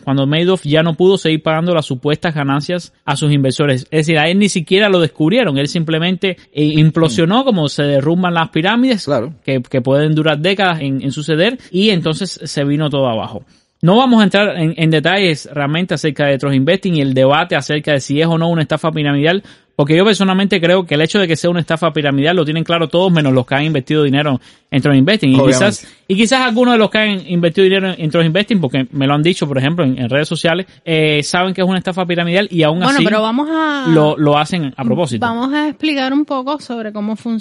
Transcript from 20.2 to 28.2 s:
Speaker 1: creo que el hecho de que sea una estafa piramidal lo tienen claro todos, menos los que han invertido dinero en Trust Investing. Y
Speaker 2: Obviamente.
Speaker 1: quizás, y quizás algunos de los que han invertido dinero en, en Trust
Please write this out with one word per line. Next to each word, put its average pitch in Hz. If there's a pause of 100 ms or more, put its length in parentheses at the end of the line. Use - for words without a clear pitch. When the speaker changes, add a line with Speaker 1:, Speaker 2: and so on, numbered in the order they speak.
Speaker 1:
creo 175
que 151
el 151
hecho 160
de 190
que 160
sea 175
una 175
estafa 160
piramidal 147
lo 160
tienen 160
claro 165
todos, 180
menos 147
los 123
que -
han 143
invertido 151
dinero 143 (300)
en 135
Trust 143
Investing. 156
Y -
Speaker 2:
Obviamente. 135 (140)
Speaker 1:
quizás, 208 (220)
y 190
quizás 233
algunos 247
de 233
los 208
que 214
han 208
invertido 175
dinero 190
en, -
en 156
Trust 170